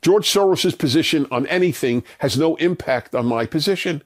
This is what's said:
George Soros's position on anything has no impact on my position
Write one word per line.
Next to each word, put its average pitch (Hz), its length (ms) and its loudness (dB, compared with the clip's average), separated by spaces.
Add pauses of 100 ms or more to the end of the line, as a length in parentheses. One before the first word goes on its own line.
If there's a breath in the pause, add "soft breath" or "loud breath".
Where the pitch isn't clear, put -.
George 190 280 2
Soros's 185 460 2
position 147 560 0
on 131 160 -2
anything 143 560 0 (160 loud breath)
has 131 200 -2
no 160 180 2
impact 143 580 -2
on 123 120 0
my 117 200 0
position 170 600 -2